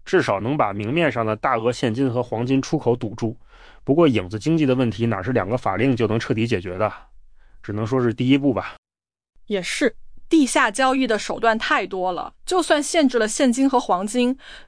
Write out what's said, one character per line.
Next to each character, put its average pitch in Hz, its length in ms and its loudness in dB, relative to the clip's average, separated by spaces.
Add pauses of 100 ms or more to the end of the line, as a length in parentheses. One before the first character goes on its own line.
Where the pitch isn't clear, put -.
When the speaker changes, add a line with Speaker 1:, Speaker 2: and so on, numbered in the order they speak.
Speaker 1:
至 185 160 2
少 101 200 0
能 123 160 -2
把 113 160 2
明 104 200 -4
面 160 180 2
上 117 140 -2
的 107 120 0
大 131 200 0
额 113 140 0
现 120 240 -2
金 131 180 0
和 123 80 0
黄 117 240 -4
金 135 160 2
出 156 160 -2
口 123 200 0
堵 104 180 -8
住。 113 240 -6 (460)
不 135 100 2
过 165 140 6
影 101 200 0
子 104 120 -6
经 160 180 0
济 151 80 2
的 127 80 4
问 123 160 2
题 107 160 -2
哪 101 160 -2
是 127 80 -4
两 104 180 0
个 120 80 0
法 98 200 -2
令 127 180 2
就 113 140 0
能 107 100 0
彻 - 160 -4
底 110 100 0
解 113 160 0
决 92 160 -10
的， 104 160 0 (720)
只 107 100 -10
能 107 140 -4
说 127 160 0
是 120 100 2
第 123 160 -2
一 139 80 6
步 139 160 2
吧。 98 220 -4 (720)
Speaker 2:
也 196 160 -4
是， - 320 -2 (340)
地 320 160 4
下 254 240 2
交 262 280 0
易 262 100 0
的 220 100 0
手 - 220 -6
段 220 180 2
太 226 300 0
多 185 240 -4
了， - 240 -8 (100)
就 359 160 0
算 302 220 2
限 294 260 2
制 247 120 2
了 214 80 2
现 254 240 2
金 269 180 2
和 247 80 2
黄 196 260 0
金， 247 320 0 (320)